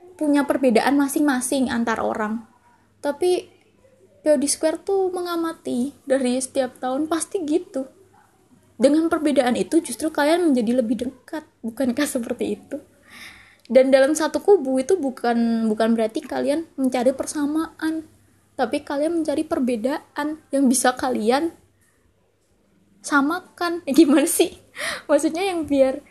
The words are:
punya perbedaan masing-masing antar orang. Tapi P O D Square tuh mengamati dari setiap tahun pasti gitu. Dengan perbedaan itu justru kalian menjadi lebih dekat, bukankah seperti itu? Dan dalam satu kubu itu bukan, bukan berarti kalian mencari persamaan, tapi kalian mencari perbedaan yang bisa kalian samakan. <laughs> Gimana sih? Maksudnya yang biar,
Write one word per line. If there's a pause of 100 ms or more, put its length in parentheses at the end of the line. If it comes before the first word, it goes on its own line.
(200)
punya
perbedaan
masing-masing
antar
orang. (540)
Tapi (720)
P
O
D
Square
tuh
mengamati (160)
dari
setiap
tahun
pasti
gitu. (960)
Dengan
perbedaan
itu
justru
kalian
menjadi
lebih
dekat, (160)
bukankah
seperti
itu? (880)
Dan
dalam
satu
kubu
itu
bukan,
bukan
berarti
kalian (120)
mencari
persamaan, (480)
tapi
kalian
mencari
perbedaan (120)
yang
bisa
kalian (1500)
samakan.
<laughs>
Gimana
sih? (520)
Maksudnya
yang
biar, (120)